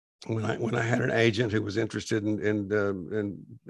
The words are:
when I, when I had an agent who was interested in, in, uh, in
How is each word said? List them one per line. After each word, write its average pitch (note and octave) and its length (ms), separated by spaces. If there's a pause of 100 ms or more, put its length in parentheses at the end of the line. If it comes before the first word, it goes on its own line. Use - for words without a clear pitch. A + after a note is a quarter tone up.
(260)
when A2 180
I, A#2 120
when A2 180
I A#2+ 80
had A#2 180
an B2 120
agent A#2 400
who G#2+ 100
was G2+ 140
interested G#2+ 480
in, G#2+ 200
in, G#2 280
uh, G2+ 440
in G2+ 220 (320)